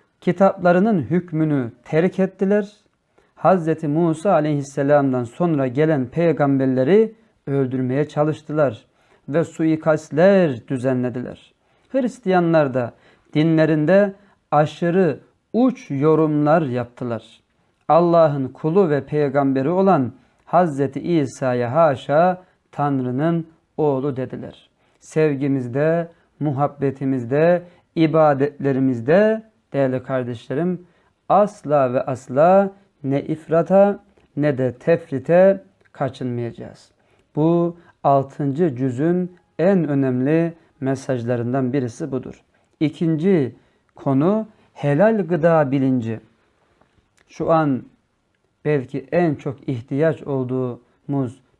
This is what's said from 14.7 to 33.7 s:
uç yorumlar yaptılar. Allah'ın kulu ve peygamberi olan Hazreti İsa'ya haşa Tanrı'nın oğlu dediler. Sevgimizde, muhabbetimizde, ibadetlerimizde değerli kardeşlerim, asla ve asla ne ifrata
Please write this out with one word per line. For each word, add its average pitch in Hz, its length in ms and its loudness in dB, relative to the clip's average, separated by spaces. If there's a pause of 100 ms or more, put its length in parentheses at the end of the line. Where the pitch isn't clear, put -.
uç 240 380 0
yorumlar 151 720 2
yaptılar. 120 800 -8 (480)
Allah'ın 160 580 4
kulu 160 420 0
ve 143 160 -2
peygamberi 139 640 0
olan 175 420 2 (340)
Hazreti 143 540 0
İsa'ya 127 760 -2
haşa 165 680 2 (280)
Tanrı'nın 143 760 -2 (300)
oğlu 139 380 -2
dediler. - 540 -12 (300)
Sevgimizde, 143 1080 -2 (320)
muhabbetimizde, 143 1200 -2 (320)
ibadetlerimizde 147 1500 2 (300)
değerli 131 300 -2
kardeşlerim, 135 840 -6 (420)
asla 147 640 0
ve 131 80 0
asla 170 680 2 (320)
ne 139 180 -2
ifrata 175 800 2 (380)